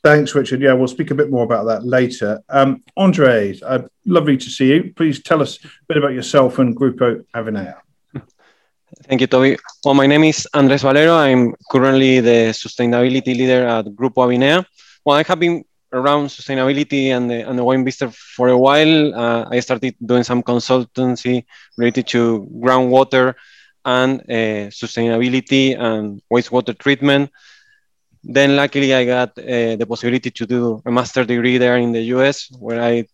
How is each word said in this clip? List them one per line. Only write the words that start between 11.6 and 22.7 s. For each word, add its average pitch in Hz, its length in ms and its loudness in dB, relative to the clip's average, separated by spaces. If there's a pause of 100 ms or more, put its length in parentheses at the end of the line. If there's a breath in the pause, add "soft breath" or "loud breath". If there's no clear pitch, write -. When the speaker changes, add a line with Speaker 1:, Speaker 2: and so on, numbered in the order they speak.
Speaker 2:
currently 135 500 4
the 117 320 2
sustainability 123 840 -2
leader 127 320 0
at 113 200 -2
Grupo 120 400 -2
Avenea. 135 400 0 (400 soft breath)
Well, 143 100 2
I 151 60 2
have 160 180 -2
been 170 240 -2 (260)
around 143 360 0
sustainability 135 800 -2
and 123 240 -2
the, 117 180 -6
and 127 100 -6
the 123 60 -2
wine 131 180 2
business 127 320 -6
for - 360 -2
a 123 80 4
while. 151 560 4
Uh, 117 360 -4
I 123 100 -2
started 127 440 -6
doing 123 180 2
some 123 200 -2
consultancy 123 1040 -2 (320 soft breath)
related 120 300 0
to 117 380 0 (160)
groundwater 127 720 2 (500 soft breath)